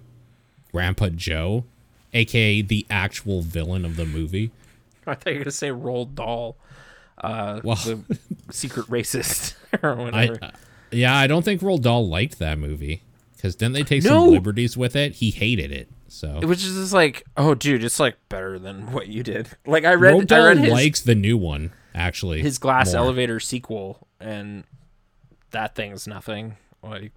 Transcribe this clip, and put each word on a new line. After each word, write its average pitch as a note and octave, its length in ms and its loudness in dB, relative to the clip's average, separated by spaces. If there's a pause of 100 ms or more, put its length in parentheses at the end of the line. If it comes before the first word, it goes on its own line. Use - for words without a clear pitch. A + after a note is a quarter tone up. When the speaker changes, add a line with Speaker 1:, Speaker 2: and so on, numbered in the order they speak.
(760)
Speaker 1:
Grandpa F2+ 420 0
Joe, F2 480 -4 (500)
A A2+ 120 4
K - 140 0
A G#2+ 220 4
the G#2 280 -2
actual G2 520 -4
villain E2+ 440 -4
of E2 100 -6
the E2 100 -4
movie. E2 460 -4 (280)
Speaker 2:
<laughs> - 280 -20
I C#3+ 80 -6
thought - 160 -10
you C#3+ 80 -6
were C3+ 60 -8
gonna C#3 60 -6
say C#3+ 180 -6
Roald B2 440 -6
Dahl, A#2 440 -8 (640)
uh, G#2+ 440 -8
Speaker 1:
Well A2+ 140 -2
Speaker 2:
the A2 240 -6 (500)
secret B2 360 -8
racist - 680 -6 (140)
<laughs> - 120 -4
or D3+ 120 0
Speaker 1:
I, A#2+ 100 -6
Speaker 2:
whatever. A2+ 400 -2
Speaker 1:
uh, - 80 -14 (400)
yeah, B2 240 2
I C#3 100 4
don't D#3+ 200 2
think G3 160 0
Roald F#3 220 0
Dahl A#2+ 220 4
liked F#2 340 -2
that D#2 200 -2
movie, D2 420 -8 (400)
'cause F#2 140 -4
didn't A#2+ 200 -2
they C#3+ 80 0
take D3 200 2
Speaker 2:
No. D#4 220 8
Speaker 1:
some E4+ 60 10
liberties G#2+ 440 2
with B2 220 -2
it? C#3+ 160 0
He A2 180 0
hated G2+ 400 -2
it. B1+ 160 -12 (220)
So - 320 -10
Speaker 2:
It D#3+ 60 0
was F3+ 160 0
just F#3+ 300 -6
like, D#3+ 300 2 (140)
"Oh, D3 160 4
dude, B2+ 300 2
it's, - 160 -2
like, C3 160 0 (140)
better F#2+ 300 -10
than G2 340 -14
what G2+ 140 -8
you G#2+ 160 -8
did." A2 260 -6 (160)
Like, D3+ 200 2
I F3+ 80 6
read, F3 220 10
Speaker 1:
Roald F#3+ 180 4
Speaker 2:
I E3 140 8
read E3+ 80 10
Speaker 1:
Dahl C#3+ 80 6
Speaker 2:
his, A#2 100 4
Speaker 1:
likes C#3+ 280 4
the A#2+ 140 4
new G#2+ 220 2
one, D#2+ 340 -4 (240)
actually, F2 460 -4
Speaker 2:
his C3+ 160 -2
Glass C3 360 4
Speaker 1:
more. A#2 100 2
Speaker 2:
Elevator B2+ 360 0
sequel, G#2 680 -10 (140)
and G#2 440 -12 (880)
that A2 240 -6
thing's G2+ 320 -10
nothing. G#2+ 500 -12 (240)
Like G#2+ 360 -16